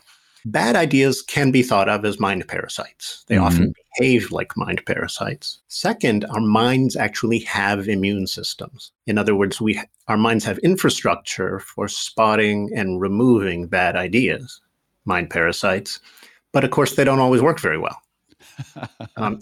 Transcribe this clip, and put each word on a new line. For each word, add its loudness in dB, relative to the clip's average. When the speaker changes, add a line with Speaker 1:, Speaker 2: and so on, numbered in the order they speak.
Speaker 1:
Bad 0
ideas 2
can 2
be 4
thought 2
of 0
as -2
mind -2
parasites. -12
They 0
Speaker 2:
Mm-hmm. 4
Speaker 1:
often 4
behave 2
like -6
mind -6
parasites. -6
Second, -2
our -6
minds 2
actually -2
have -2
immune 0
systems. -12
In 0
other 2
words, 0
we, -2
our 0
minds 2
have -4
infrastructure 0
for -8
spotting 0
and -2
removing 2
bad 0
ideas, -2
mind -2
parasites. -2
But 2
of 2
course, 2
they 2
don't 4
always 4
work 2
very -2
well. -6
Speaker 2:
<laughs> -18
Speaker 1:
Um, -6